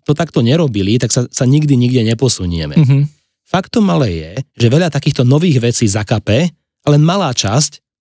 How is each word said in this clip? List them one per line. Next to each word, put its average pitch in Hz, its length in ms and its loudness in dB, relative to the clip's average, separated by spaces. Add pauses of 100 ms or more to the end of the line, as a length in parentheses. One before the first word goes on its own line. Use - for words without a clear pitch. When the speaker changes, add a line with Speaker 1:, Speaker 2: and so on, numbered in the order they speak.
Speaker 1:
to - 140 -2
takto 165 260 -4
nerobili, 117 560 0
tak 123 140 -2
sa, 123 160 -2
sa - 180 -4
nikdy 143 300 2
nikde 123 320 2
neposunieme. 87 680 -2
Speaker 2:
Mhm. 139 220 4 (460)
Speaker 1:
Faktom 190 440 -2
ale 156 240 0
je, 80 200 -10 (240)
že 117 120 0
veľa 156 200 2
takýchto 143 340 -2
nových 143 380 2
vecí 117 240 0
zakape, 107 680 0 (320)
a - 60 -2
len 147 120 4
malá 165 300 0
časť 120 480 -2 (220)